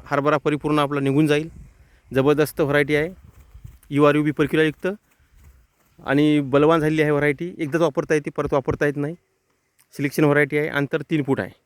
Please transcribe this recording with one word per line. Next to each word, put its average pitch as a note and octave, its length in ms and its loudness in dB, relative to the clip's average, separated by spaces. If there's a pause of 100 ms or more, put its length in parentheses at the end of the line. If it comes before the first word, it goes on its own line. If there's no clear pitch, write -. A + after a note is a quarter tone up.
हरभरा D3 320 0
परिपूर्ण D3+ 420 -2
आपला C#3+ 200 -2
निघून C#3 280 2
जाईल. D3+ 220 0 (680)
जबरदस्त C#3+ 460 2
व्हरायटी D3 340 0
आहे, D#3 140 -2 (800)
यू D3 140 2
आर D3 120 6
यू D3+ 80 0
बी D3+ 80 -2
प्रक्रियायुक्त D#3 560 -2 (1160)
आणि D3 340 2
बलवान D3 400 4
झालेली D#3 220 0
आहे D3+ 100 2
व्हरायटी. D3 460 -2
एकदाच D#3 240 -2
वापरता D#3+ 320 -2
येते, D3+ 160 -2
परत D3 240 -6
वापरता D3 320 -2
येत C#3+ 120 -2
नाही. D3 180 -6 (760)
सिलेक्शन C#3+ 320 -2
व्हरायटी D3 340 2
आहे, D3+ 100 -2
अंतर C#3+ 340 -4
तीन D3 220 -2
फूट B2+ 160 -2
आहे. F#2+ 120 -6 (140)